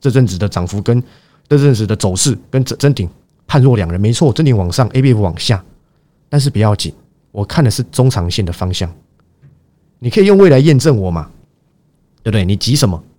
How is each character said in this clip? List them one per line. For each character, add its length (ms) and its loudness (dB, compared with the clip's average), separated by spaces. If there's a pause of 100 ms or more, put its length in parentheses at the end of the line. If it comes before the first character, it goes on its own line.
这 100 -2
阵 160 2
子 100 -6
的 120 -4
涨 180 -4
幅 160 -6
跟 180 0 (480)
这 80 2
阵 160 2
子 140 -2
的 80 -4
走 220 -2
势 200 -2 (140)
跟 140 -2
臻， 120 -8
臻 160 -2
鼎 160 -4 (380)
判 160 0
若 140 4
两 140 -2
人， 100 -4
没 120 0
错， 200 0
臻 120 -2
鼎 120 2
往 160 -2
上 160 -2
，A 120 -2
B 120 2
F 100 0
往 160 -4
下， 260 -4 (640)
但 120 -2
是 100 -2
不 80 -4
要 160 2
紧， 180 -6 (380)
我 140 -8
看 180 -2
的 80 2
是 140 -4
中 260 0
长 180 -4
线 160 -4
的 80 -4
方 220 -6
向。 180 -6 (1080)
你 80 -6
可 120 2
以 60 4
用 120 6
未 100 8
来 120 6
验 180 4
证 180 2
我 140 -2
嘛， 180 -6 (920)
对 80 -4
不 60 0
对？ 80 0
你 100 0
急 220 -2
什 120 0
么？ 140 -6 (160)